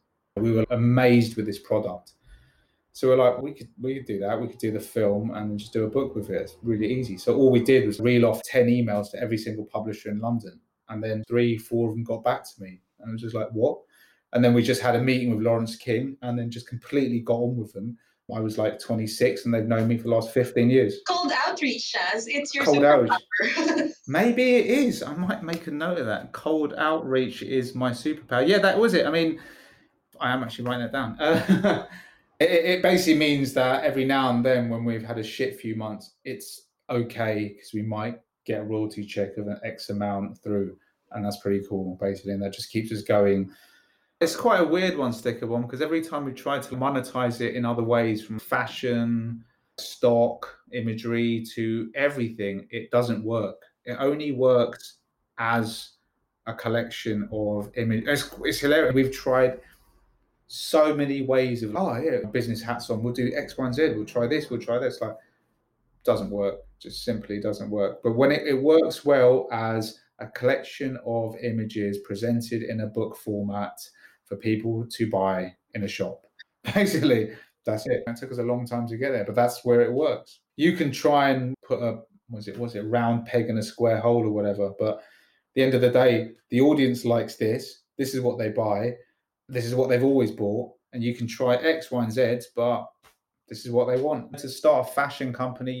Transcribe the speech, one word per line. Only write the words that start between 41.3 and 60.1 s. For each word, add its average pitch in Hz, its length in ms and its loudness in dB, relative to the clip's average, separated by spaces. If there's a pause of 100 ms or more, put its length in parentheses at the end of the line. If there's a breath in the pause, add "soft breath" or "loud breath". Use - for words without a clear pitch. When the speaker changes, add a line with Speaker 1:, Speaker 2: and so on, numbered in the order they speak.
Speaker 1:
pretty 101 300 -2
cool, 92 320 -6
basically. 98 340 -4
And 98 80 -4
that 98 100 -6
just - 180 -12
keeps 110 220 -4
us 101 100 -6
going. 98 480 2 (720 loud breath)
It's 165 160 0
quite 196 240 4
a 170 60 6
weird 180 320 2
one, 123 160 0
Sticker 117 320 -4
Bomb, 120 200 -2
'cause 127 140 -8
every 160 220 0
time 156 240 -6
we 131 80 -8
try 139 240 -4
to 127 180 -8
monetize 127 640 -2
it 117 140 -2
in 123 100 -2
other 120 180 0
ways, 113 400 2
from 110 160 -8
fashion, 117 1040 -2 (360 soft breath)
stock, - 800 0 (140)
imagery 117 720 -2 (120)
to 113 400 -4
everything, 113 760 -4
it 113 200 -10
doesn't 120 340 0
work. 107 380 -4 (240)
It 123 120 -8
only 147 340 -2
works 123 680 2 (400)
as 113 540 -2 (520)
a 113 80 -10
collection 113 800 -4
of 104 460 -4
image. 113 280 0
It's, 143 240 -2 (140)
it's - 140 -2
hilarious. 143 360 4
We've 135 160 4
tried 127 500 2 (880 soft breath)